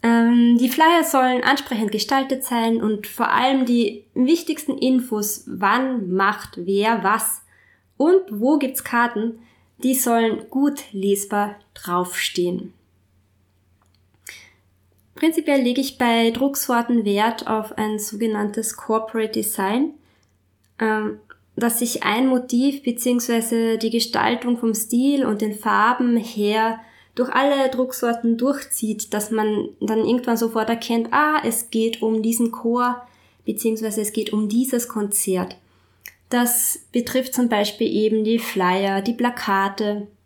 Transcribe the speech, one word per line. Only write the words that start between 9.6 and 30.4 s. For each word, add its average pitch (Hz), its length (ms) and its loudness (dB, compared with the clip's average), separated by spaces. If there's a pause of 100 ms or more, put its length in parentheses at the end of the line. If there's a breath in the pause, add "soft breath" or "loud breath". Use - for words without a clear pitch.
die 254 160 2
sollen 226 560 0
gut 277 400 0
lesbar 202 640 -2 (180)
draufstehen. 180 960 -4 (2500 loud breath)
Prinzipiell 311 460 2
lege 247 200 0
ich 269 160 -6
bei 233 320 4
Drucksorten 240 760 0
Wert 208 440 0
auf 220 300 -4
ein 214 200 -2
sogenanntes 214 800 -4
Corporate 220 540 -4
Design, 220 640 -2 (840 soft breath)
ähm, 214 400 -2 (400)
dass 233 200 0
sich 233 240 -4
ein 233 240 2
Motiv 254 560 0
beziehungsweise 233 960 0
die 226 120 -2
Gestaltung 233 680 0
vom 226 160 0
Stil 262 520 0
und 214 160 0
den 214 120 -2
Farben 233 640 2
her 220 640 0 (360 loud breath)
durch 240 180 -2
alle 269 360 2
Drucksorten 233 680 0
durchzieht, 240 760 -4
dass 208 160 -4
man 214 400 -2 (120)
dann 220 240 0
irgendwann 240 320 0
sofort 226 320 0